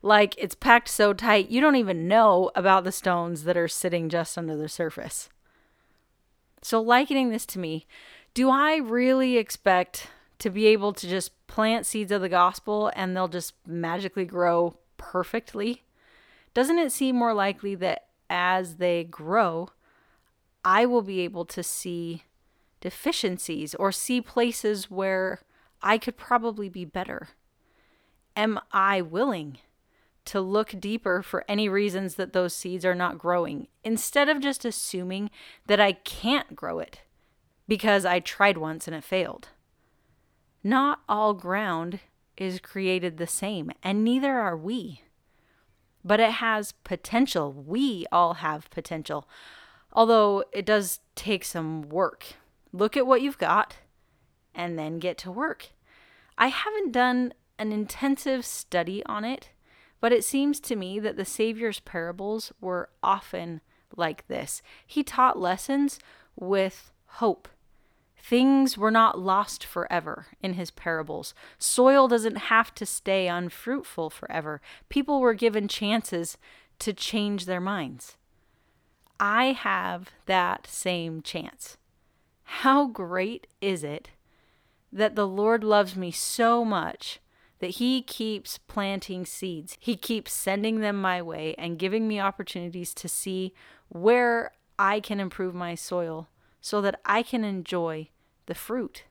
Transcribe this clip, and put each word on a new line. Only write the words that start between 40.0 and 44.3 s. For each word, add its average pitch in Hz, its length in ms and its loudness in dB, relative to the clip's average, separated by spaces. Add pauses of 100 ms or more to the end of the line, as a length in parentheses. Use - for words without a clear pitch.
Not 269 460 2
all 214 240 2
ground 180 640 -4 (380)
is 185 220 -6
created 185 580 -2
the 170 100 -6
same, 190 440 -6 (120)
and 202 200 0
neither 262 360 2